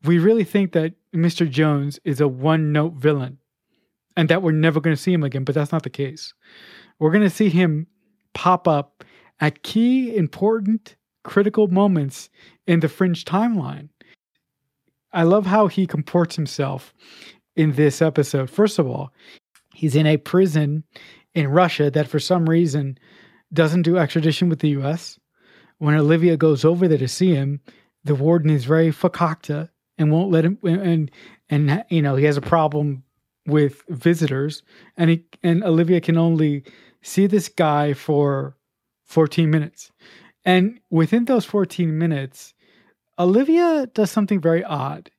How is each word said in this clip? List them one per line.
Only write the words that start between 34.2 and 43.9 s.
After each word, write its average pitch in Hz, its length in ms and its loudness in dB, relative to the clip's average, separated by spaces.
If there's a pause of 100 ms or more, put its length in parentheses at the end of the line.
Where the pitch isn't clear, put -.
and 165 120 2
he, 165 160 0 (180)
and 175 220 0
Olivia 170 380 2
can 165 160 0
only 156 440 0 (380)
see - 260 0
this 196 220 0
guy 147 460 0
for 139 600 -2 (500)
fourteen 156 460 0
minutes. 151 400 -4 (540)
And 185 360 0 (100)
within 170 340 2
those 240 220 0
fourteen 175 500 -4
minutes, 147 560 -6 (640)
Olivia 277 760 2